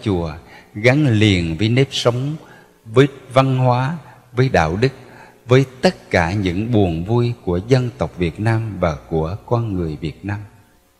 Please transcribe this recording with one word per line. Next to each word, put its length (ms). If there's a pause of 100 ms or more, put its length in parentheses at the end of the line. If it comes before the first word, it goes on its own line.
chùa 300 (420)
gắn 320
liền 500
với 120
nếp 220
sống, 440 (500)
với 220 (260)
văn 240
hóa, 400 (340)
với 180
đạo 260
đức, 160 (540)
với 200 (160)
tất 280
cả 240
những 380
buồn 340
vui 280 (100)
của 240
dân 300
tộc 200
Việt 220
Nam 400
và 160
của 500
con 280
người 220
Việt 300
Nam. 140 (600)